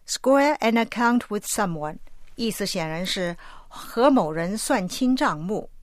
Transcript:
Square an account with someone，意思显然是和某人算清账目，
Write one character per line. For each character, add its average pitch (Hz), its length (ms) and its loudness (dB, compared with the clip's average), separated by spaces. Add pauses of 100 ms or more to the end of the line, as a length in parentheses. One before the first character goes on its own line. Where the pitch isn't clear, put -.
Square 277 520 4
an 226 240 2
account 233 460 2
with 208 160 -4
someone， 160 540 -4 (380)
意 226 140 -2
思 202 140 -4
显 175 240 -2
然 160 160 -4
是 175 320 -4 (320)
和 - 420 2
某 190 220 4
人 170 240 -2
算 220 320 0
清 254 260 2
账 254 240 0
目， 180 300 -6 (140)